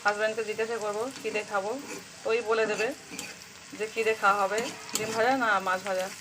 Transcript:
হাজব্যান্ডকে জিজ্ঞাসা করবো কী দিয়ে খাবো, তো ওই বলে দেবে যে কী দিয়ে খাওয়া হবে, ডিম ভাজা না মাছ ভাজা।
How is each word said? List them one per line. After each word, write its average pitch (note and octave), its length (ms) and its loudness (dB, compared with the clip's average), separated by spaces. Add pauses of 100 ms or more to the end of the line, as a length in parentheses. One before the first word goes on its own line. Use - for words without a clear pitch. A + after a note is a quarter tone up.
হাজব্যান্ডকে A3 460 2
জিজ্ঞাসা A3 280 -2
করবো G#3+ 260 -2 (180)
কী A3 120 -2
দিয়ে G#3 180 -2
খাবো, G3+ 200 0 (500)
তো - 80 -4
ওই A#3 100 4 (100)
বলে A3 220 4
দেবে G#3 160 0 (920)
যে G#3 140 0
কী A#3 120 -2
দিয়ে A3 160 4
খাওয়া G3+ 200 6
হবে, G3 180 2 (380)
ডিম A3 180 0
ভাজা A3+ 160 6 (120)
না A3 60 4 (180)
মাছ F#3 200 2
ভাজা। F#3 200 0 (140)